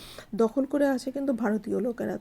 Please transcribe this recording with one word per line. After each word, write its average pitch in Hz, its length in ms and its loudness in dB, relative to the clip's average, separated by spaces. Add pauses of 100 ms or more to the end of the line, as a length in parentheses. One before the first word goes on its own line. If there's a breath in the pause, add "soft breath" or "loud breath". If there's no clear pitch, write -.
(340 loud breath)
দখল 226 300 2
করে 285 220 2
আছে 262 240 0
কিন্তু 277 220 -2
ভারতীয় 214 480 0
লোকেরা। 226 400 -2